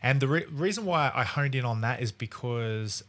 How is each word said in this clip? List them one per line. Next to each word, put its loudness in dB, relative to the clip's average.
And 4
the 4
re-, 2
reason 0
why 2
I 2
honed 0
in 0
on 0
that 0
is -2
because -4